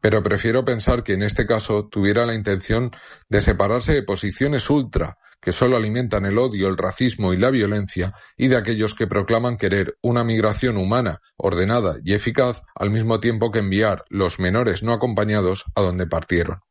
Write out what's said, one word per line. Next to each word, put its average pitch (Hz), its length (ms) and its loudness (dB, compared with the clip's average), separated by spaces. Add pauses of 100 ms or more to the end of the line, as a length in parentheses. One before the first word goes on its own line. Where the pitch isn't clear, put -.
pero 107 200 4
prefiero 113 420 0
pensar 120 400 0
que 104 100 -2
en 95 100 -2
este 104 240 -2
caso 107 400 0
tuviera 104 400 2
la 113 80 -2
intención 110 560 -2 (360)
de 123 140 2
separarse 107 520 2
de 143 100 2
posiciones 110 680 -2
ultra, 127 480 0 (240)
que 90 100 -4
solo 123 240 2
alimentan 107 500 0
el 98 120 0
odio, 107 300 0
el 95 100 -2
racismo 104 560 0
y 92 40 0
la 113 120 4
violencia, 101 640 -2 (240)
y 127 100 2
de 127 100 4
aquellos 107 360 0
que 110 140 -4
proclaman 113 500 0
querer 98 440 -2
una 120 220 0
migración 110 540 0
humana, 98 400 0 (180)
ordenada 95 680 0
y 90 100 0
eficaz, 120 480 0 (140)
al 101 160 -2
mismo 110 280 0
tiempo 113 320 0
que 113 80 0
enviar 101 500 0
los 95 300 -2
menores 101 440 0
no 117 100 0
acompañados 107 720 0 (100)
a 107 60 2
donde 90 240 0
partieron. 85 540 -2 (120)